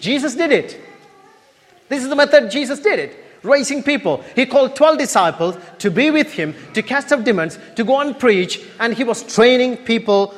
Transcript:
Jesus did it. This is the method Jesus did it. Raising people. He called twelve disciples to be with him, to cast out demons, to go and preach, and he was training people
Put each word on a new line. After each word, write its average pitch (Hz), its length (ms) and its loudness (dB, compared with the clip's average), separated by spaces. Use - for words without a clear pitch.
Jesus 254 340 -4
did 311 160 -2
it. 175 260 0
This 269 160 -4
is 262 60 -6
the 294 60 -4
method 285 360 4
Jesus 269 280 -4
did 311 200 0
it. 143 180 -10
Raising 277 380 0
people. 190 420 -2
He 262 100 2
called 262 300 2
twelve 311 240 4
disciples 180 580 0
to 202 100 -2
be 269 220 2
with 302 200 0
him, 156 220 -6
to 214 80 -2
cast 277 280 -4
out 269 120 0
demons, 180 340 -2
to - 80 -2
go 262 160 2
and 285 180 -4
preach, 190 440 0
and 226 140 -2
he 233 100 -4
was 233 200 -4
training 247 540 2
people 208 500 0